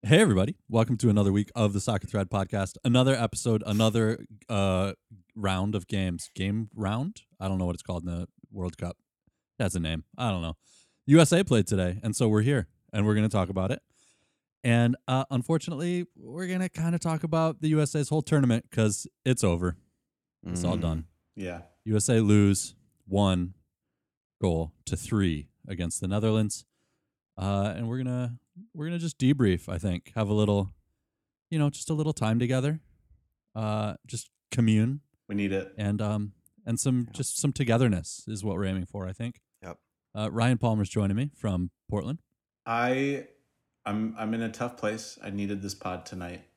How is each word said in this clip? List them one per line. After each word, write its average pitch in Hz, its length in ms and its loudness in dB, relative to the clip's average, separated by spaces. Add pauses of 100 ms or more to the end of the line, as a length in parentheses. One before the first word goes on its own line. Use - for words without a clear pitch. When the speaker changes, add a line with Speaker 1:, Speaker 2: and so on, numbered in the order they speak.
Speaker 1:
Hey, 143 120 8
everybody. 110 360 4 (140)
Welcome 113 280 2
to 120 120 4
another 101 220 4
week 101 220 0
of 107 200 2
the 101 60 0
Soccer 107 260 -2
Thread 98 240 -2
Podcast. 98 520 -4
Another 127 320 4
episode, 113 520 -2
another, 110 580 2 (240)
uh, 98 460 0 (420)
round 98 380 -2
of 92 120 -4
games. 92 480 -4
Game 104 400 -4
round? 110 480 -4 (160)
I 95 80 -4
don't 95 120 0
know 90 80 0
what 87 80 -2
it's - 80 -12
called 87 220 -6
in 90 60 -6
the 87 160 -6 (240)
World 90 280 -8
Cup. 87 180 -8 (640)
That's - 160 0
a 90 60 -2
name. 80 240 -4 (120)
I 123 140 -2
don't 92 100 -2
know. 82 160 -6 (520)
U 156 120 10
S 156 120 6
A 180 120 4
played 110 220 4
today, 95 360 -2
and 110 140 -4
so 123 100 2
we're 107 140 4
here, 123 280 0 (220)
and 104 140 0
we're 107 100 2
gonna 107 140 2
talk 95 220 0
about 95 200 -2
it. 139 120 -4 (840)
And, 120 320 4 (100)
uh, 131 240 0
unfortunately, 165 760 -2 (100)
we're 160 300 -12
gonna 185 240 -4
kinda 165 280 -2
talk 160 240 -2
about 160 380 0
the 156 80 0
U 156 140 4
S 143 120 -2
A's 147 140 0
whole 151 140 0
tournament 123 480 4
'cause 107 360 2 (200)
it's 123 180 2
over. 87 320 2 (720)
It's 87 180 -4
all 87 140 0
Speaker 2:
Mm. - 20 -2
Speaker 1:
done. 80 260 -2 (300)
Speaker 3:
Yeah. 87 260 -10 (220)
Speaker 1:
U 107 120 0
S 104 120 0
A 117 120 6
lose 101 540 4 (300)
one 95 480 0 (880)
goal 82 320 0 (140)
to - 100 -6
three 87 540 -2 (160)
against 85 340 -8
the 95 80 -6
Netherlands. 107 560 0 (720)
Uh, 98 400 -2
and 117 120 -6
we're 123 100 -6
gonna, 123 400 -4 (360)
we're 156 120 -8
gonna 170 120 -6
just 165 200 -6
debrief, 127 500 4
I 90 100 -6
think. 90 380 -4
Have 110 120 0
a 104 60 2
little, 104 400 2 (760)
you 165 100 -2
know, 143 100 2
just - 180 -12
a 160 60 -2
little 151 180 -2
time 113 280 0
together. 131 400 0 (760)
Uh, 107 400 -4 (120)
just - 240 -12 (200)
commune. 113 520 4 (260)
Speaker 3:
We 101 80 -4
need 101 160 0
it. 95 260 -4
Speaker 1:
And, 104 240 0
um, 104 300 -2 (340)
and 117 140 -2
some, 127 260 0
Speaker 2:
Yeah. - 60 -20
Speaker 1:
just - 260 -6
some 143 140 0
togetherness 117 720 0
is 107 180 -8
what 101 120 -2
we're 98 80 -2
aiming 95 220 -4
for, 98 200 -10
I 92 60 -8
think. 117 280 -8 (220)
Speaker 2:
Yep. 92 160 -14 (380)
Speaker 1:
Uh, 107 160 -4
Ryan 120 260 2
Palmer's 107 300 0
joining 98 280 0
me 143 200 -4
from 90 340 -2 (180)
Portland. 104 320 -6 (460)
Speaker 3:
I, 127 640 -2 (580)
I'm, 110 320 -4
I'm 110 160 -4
in 113 80 -4
a 113 80 -4
tough 120 260 -8
place. 107 460 -6
I 98 80 -10
needed 98 320 -6
this 95 140 -10
pod 90 300 -10
tonight. 87 380 -12 (120)